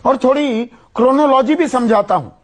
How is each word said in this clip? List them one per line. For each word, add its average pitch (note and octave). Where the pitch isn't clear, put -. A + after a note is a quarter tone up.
और C4
थोड़ी C4
क्रोनोलॉजी C4+
भी D#4+
समझाता G#3+
हूं C3